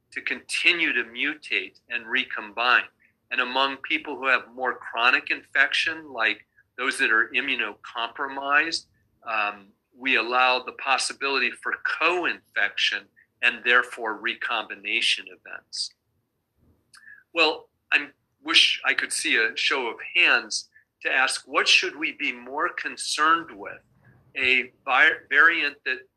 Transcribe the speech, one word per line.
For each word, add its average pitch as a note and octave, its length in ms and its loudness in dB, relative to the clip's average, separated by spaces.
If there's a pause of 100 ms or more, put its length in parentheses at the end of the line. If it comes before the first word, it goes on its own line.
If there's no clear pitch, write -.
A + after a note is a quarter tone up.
(120)
to - 80 -8
continue D#3+ 720 0
to A#2+ 120 0
mutate A#2 760 -6 (100)
and A#2 180 -8
recombine. A2+ 800 0 (460)
And B2 100 -2
among C3 380 0
people D3+ 380 -6
who C3 100 -6
have B2 280 0
more B2+ 200 -4
chronic B2 560 0
infection, D3+ 800 -2
like A2 340 -2 (320)
those B2+ 200 -2
that C3 120 2
are A2+ 240 2
immunocompromised, C3+ 1500 -4 (400)
um, G#2 400 -4 (320)
we B2+ 180 0
allow B2 460 2
the A#2+ 100 -10
possibility C3 800 -2
for A#2 220 -8 (120)
co-infection A2+ 1200 -2 (400)
and A#2 220 0
therefore A#2+ 500 2
recombination G#2+ 1120 -4
events. - 680 -12 (1400)
Well, E3 340 2 (240)
I C#3+ 160 0 (360)
wish - 400 4
I C3+ 100 2
could - 180 -2
see C#3+ 240 0
a A2+ 200 2
show C3 320 0
of G#2+ 80 -8 (180)
hands C3 540 2 (340)
to D#3+ 80 -4
ask, C3 360 0
what D#3+ 200 0
should E3 300 4
we D3 160 -6
be C#3 200 -4
more C3 360 -4
concerned D#3 840 0
with? G2 300 -14 (560)
A B2+ 340 2 (140)
vi-, C#3 280 6 (180)
variant D3+ 460 4 (100)
that B2+ 140 -4 (160)